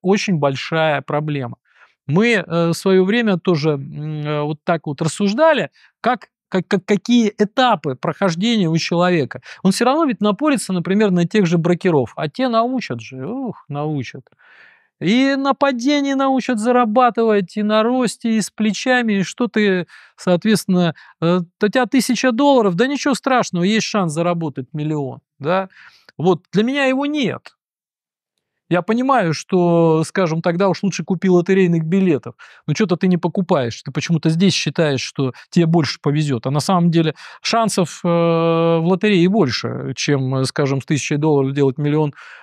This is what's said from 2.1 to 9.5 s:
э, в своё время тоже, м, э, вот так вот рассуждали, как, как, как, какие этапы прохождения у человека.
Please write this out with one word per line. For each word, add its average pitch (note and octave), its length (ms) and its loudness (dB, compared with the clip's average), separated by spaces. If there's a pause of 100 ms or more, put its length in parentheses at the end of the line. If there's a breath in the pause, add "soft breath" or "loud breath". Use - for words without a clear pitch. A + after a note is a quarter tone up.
э, E3+ 360 0
в E3+ 40 0
своё F#3+ 320 2
время G#3+ 320 2
тоже, D#3+ 360 0
м, D3 520 -8
э, D3+ 160 -2
вот D3+ 240 -4
так E3 220 -2
вот D3 140 -8
рассуждали, G3+ 680 0 (320 soft breath)
как, - 280 -4 (200)
как, F#3 180 -2
как, G3 160 0
какие A3 540 2
этапы G3+ 580 0
прохождения F#3 720 0
у D#3+ 100 0
человека. E3+ 600 0 (240 loud breath)